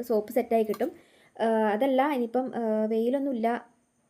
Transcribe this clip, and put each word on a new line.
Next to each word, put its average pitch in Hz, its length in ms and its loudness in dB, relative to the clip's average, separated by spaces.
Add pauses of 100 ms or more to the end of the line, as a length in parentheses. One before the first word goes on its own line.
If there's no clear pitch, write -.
സോപ്പ് 214 280 0
സെറ്റായി 233 320 2
കിട്ടും. 247 220 -4 (440)
ഏഹ്, 220 400 2
അതല്ല 262 260 2 (160)
ഇനിയിപ്പം, 247 300 -2 (140)
ഏഹ്, 220 320 0
വെയിലൊന്നും 262 440 0
ഇല്ല 220 100 0 (640)